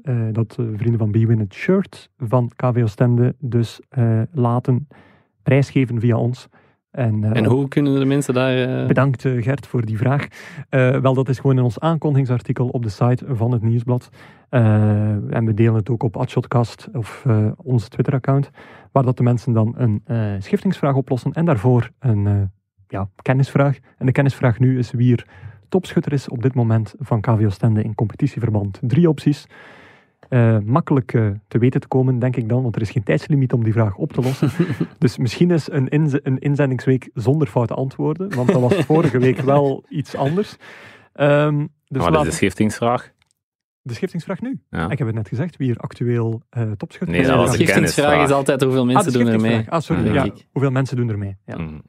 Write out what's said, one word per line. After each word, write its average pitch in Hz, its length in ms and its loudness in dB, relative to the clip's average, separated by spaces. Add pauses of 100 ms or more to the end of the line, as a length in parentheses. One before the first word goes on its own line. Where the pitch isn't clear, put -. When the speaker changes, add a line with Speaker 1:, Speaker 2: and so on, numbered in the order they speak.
Speaker 1:
eh, 127 120 -4 (160)
dat 107 200 -2
de 117 240 -6
vrienden 117 240 0
van 107 120 0
Bwin 113 280 4
het 101 140 -4
shirt - 640 -2
van 123 380 -2
K - 180 -4
V 117 80 0
Oostende 120 580 2
dus, 117 400 -2 (100)
eh, 113 320 2 (100)
laten 120 560 0 (560)
prijsgeven 127 560 2
via 120 180 2
ons. 123 300 -4 (440)
En, 110 320 -2
eh, 107 140 0
Speaker 2:
En 110 80 2
hoe 135 220 2
kunnen 139 320 0
de 135 60 2
mensen 139 280 0
daar, 127 480 0
eh, 127 60 -2
Speaker 1:
Bedankt, 127 380 0
eh, 123 180 -2
Gert, 135 240 -4
voor 117 180 -4
die 107 120 -4
vraag. 127 300 -2 (420)
Eh, 131 280 2
wel, 131 160 2
dat 131 160 0
is 127 100 -2
gewoon 135 180 2
in 127 60 2
ons 120 160 -2
aankondigingsartikel 135 880 0
op 117 160 -4
de 113 60 -4
site 120 400 0
van 117 220 0
het 117 100 0
Nieuwsblad. 120 480 0 (400)
Eh, 123 120 2 (760)
en 117 100 0
we 110 80 0
delen 113 220 4
het 107 140 -2
ook 117 140 -2
op 110 140 -4
at 127 120 -4
shotcast - 640 -2
of, - 340 -10
eh, 107 300 2
ons 123 300 -2
Twitter-account, 139 600 0 (420)
waar 135 120 2
dat 123 140 0
de 127 60 0
mensen 120 300 2
dan 113 240 2
een, 107 280 0
eh, 117 120 -4 (220)
schiftingsvraag 156 560 -2
oplossen 135 380 -2
en 165 120 -2
daarvoor 123 440 2 (100)
een, 104 280 0
eh, 101 60 2 (540)
ja, 98 220 -8 (120)
kennisvraag. 139 560 0 (200)
En - 80 -6
de 131 60 2
kennisvraag 131 480 0
nu 127 180 4
is 123 140 -4
wie 123 240 4
er - 100 -6 (440)
topschutter 175 440 -2
is 139 160 -4
op 120 140 -8
dit 127 100 0
moment 113 460 0
van 117 220 -2
K - 40 -10 (120)
V 110 80 2
Oostende 107 380 0
in 107 120 -6
competitieverband. 104 840 -2
Drie 160 280 4
opties. 147 360 0 (840)
Eh, 113 360 4
makkelijk, 139 480 0
eh, 113 140 2 (200)
te - 100 -4
weten 123 240 2
te - 60 -20
komen, 131 320 2
denk 127 160 -2
ik 113 140 -4
dan, 127 140 0
want 113 120 -4
er 113 60 -2
is 107 100 -4
geen - 120 -2
tijdslimiet 143 500 0
om 117 100 0
die 110 100 0
vraag 107 220 0
op - 180 -6
te 135 80 -2
lossen. 131 280 0 (280)
Speaker 2:
<laughs> - 200 -8
Speaker 1:
Dus 147 200 0
misschien 170 340 0
is 165 200 0
een 139 180 -2
inze-, 147 340 0
een 131 160 -2
inzendingsweek 135 720 0
zonder 139 340 0
foute - 260 -2
antwoorden, 151 600 -6
want - 160 2
dat 143 100 2
was 123 120 2
vorige 156 460 2
week 127 200 2
wel 139 460 2
Speaker 2:
<laughs> - 40 -20
Speaker 1:
iets - 260 -6
anders. 156 400 -2 (580)
Ehm, 147 440 2 (300)
dus 131 140 -4
Speaker 3:
Wat 85 80 2
is 80 60 4
Speaker 1:
laat - 100 2
Speaker 3:
de 80 60 -2
schiftingsvraag? 107 800 -2 (720)
Speaker 1:
De 120 120 -12
schiftingsvraag 180 480 -8
nu? 247 280 -8
Speaker 3:
Ja. 82 200 -6
Speaker 1:
Ik 139 80 -4
heb 120 100 -4
het 110 80 -4
net 110 120 -6
gezegd, 147 300 -6
wie 131 140 -2
er 117 60 -2
actueel, 117 720 -4
eh, 113 220 -4
topschutter 170 400 -8
Speaker 3:
Nee, 175 100 2
Speaker 1:
is. 170 60 0
Speaker 3:
dat 156 100 2
was - 80 4
Speaker 2:
De - 60 2
Speaker 3:
een - 60 0
Speaker 2:
schiftingsvraag 160 480 2
Speaker 3:
kennisvraag. 156 240 2
Speaker 2:
is 143 60 2
altijd 139 260 0
hoeveel 131 200 2
Speaker 1:
Ah, 120 120 2
Speaker 2:
mensen 131 180 0
Speaker 1:
de 123 60 0
Speaker 2:
doen 120 100 2
er 113 120 2
mee. - 0 - (120)
Speaker 1:
schiftingsvraag. 113 280 -2
Ah, 147 60 -4 (120)
sorry, 113 80 0
Speaker 3:
Ja. 110 80 0
Speaker 1:
ja. 135 100 0
Speaker 2:
Denk 101 140 -6
ik. - 140 -20
Speaker 1:
Hoeveel 135 200 -2
mensen 131 260 -2
doen 120 120 -2
er 107 80 -4
mee? 98 280 -8
Ja. 113 120 -12
Speaker 3:
Mhm. 78 320 -10